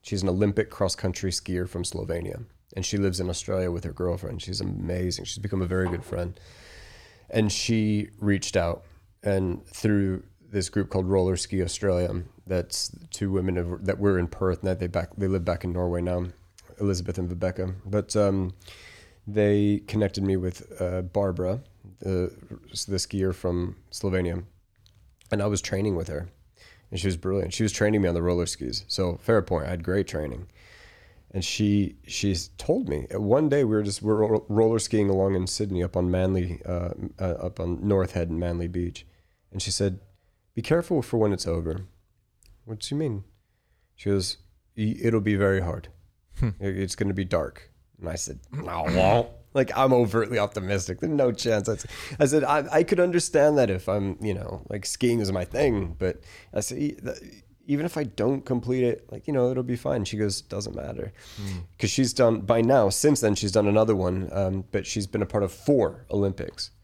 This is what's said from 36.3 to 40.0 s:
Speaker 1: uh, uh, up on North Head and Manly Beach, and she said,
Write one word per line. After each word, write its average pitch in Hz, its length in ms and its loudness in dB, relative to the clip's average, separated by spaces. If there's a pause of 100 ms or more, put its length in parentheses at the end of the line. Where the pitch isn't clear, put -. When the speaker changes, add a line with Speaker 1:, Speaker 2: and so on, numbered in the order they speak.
Speaker 1:
uh, 87 240 -4 (300)
uh, 95 40 -2
up 87 380 -4
on 87 260 -2
North 95 240 2
Head 85 180 -2
and 80 100 -2
Manly 85 280 -2
Beach, 87 400 -6 (440)
and 98 100 -6
she 98 100 -4
said, 95 280 0 (540)